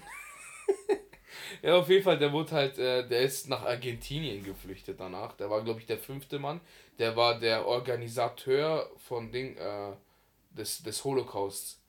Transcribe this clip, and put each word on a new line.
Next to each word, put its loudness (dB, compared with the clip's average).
<laughs> -4
Ja, 8
auf 6
jeden 8
Fall, 6
der 4
wurde -2
halt, 2
äh, 2
der 2
ist 2
nach -2
Argentinien -4
geflüchtet -10
danach. -10
Der -6
war, 2
glaub -4
ich, -16
der -2
fünfte -8
Mann. -6
Der 2
war 6
der 2
Organisateur 0
von -8
Ding, -6
äh, -6
des, -8
des -6
Holocausts. -2